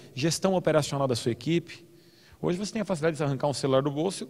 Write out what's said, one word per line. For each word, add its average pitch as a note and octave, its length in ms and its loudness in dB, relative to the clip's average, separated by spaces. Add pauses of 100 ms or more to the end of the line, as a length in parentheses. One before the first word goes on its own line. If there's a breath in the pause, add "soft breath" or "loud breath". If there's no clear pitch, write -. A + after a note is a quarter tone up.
(140 loud breath)
gestão E3 400 0
operacional D3 540 2
da B2 80 2
sua A#2 160 0
equipe. E3 520 -2 (560 soft breath)
Hoje F3 180 0
você G3+ 160 -6
tem A3 80 -2
a - 20 -2
facilidade E3 320 0
de D3+ 80 -2
arrancar C#3 240 0
um C#3 60 0
celular C3+ 280 4
do D3 80 0
bolso, F3 400 -4